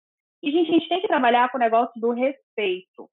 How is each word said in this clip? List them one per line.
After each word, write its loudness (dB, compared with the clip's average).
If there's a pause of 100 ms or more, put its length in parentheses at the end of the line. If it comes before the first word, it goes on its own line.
(420)
E, -4
gente, 0
a 2
gente 2
tem -2
que -2
trabalhar 2
com -6
o -6
negócio 0
do 0
respeito. -6